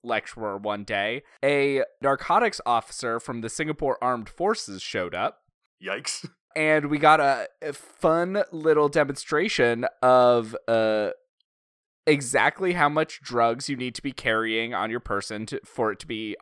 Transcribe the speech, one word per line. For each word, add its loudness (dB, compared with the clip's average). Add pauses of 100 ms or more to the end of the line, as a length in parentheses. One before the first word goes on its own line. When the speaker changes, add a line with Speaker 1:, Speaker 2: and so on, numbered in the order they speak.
Speaker 1:
lecturer -6
one -6
day, -4 (200)
a 2 (200)
narcotics 0
officer -2
from -10
the -6
Singapore -2
Armed -2
Forces -4
showed -6
up. -4 (420)
Speaker 2:
Yikes. -8 (260)
Speaker 1:
And 2
we 0
got 6
a, 2 (140)
a -6
fun 0
little 4
demonstration 0 (160)
of, 6 (140)
uh, 2 (960)
exactly 2
how 2
much -4
drugs 0
you -4
need -8
to -14
be -8
carrying -2
on -2
your -4
person -6
to, -8
for -2
it -8
to -18
be -8